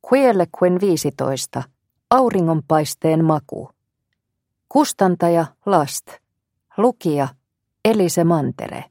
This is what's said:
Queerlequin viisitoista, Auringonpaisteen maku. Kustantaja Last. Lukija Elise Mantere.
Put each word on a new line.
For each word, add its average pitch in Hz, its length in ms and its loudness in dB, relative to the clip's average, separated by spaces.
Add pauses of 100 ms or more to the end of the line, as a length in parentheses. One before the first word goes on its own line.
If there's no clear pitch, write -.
(120)
Queerlequin 185 680 2
viisitoista, 139 800 -4 (480)
Auringonpaisteen 165 1120 0
maku. - 460 -4 (960)
Kustantaja 175 800 0 (200)
Last. 160 400 0 (720)
Lukija 165 520 0 (560)
Elise 190 400 2
Mantere. 151 680 -2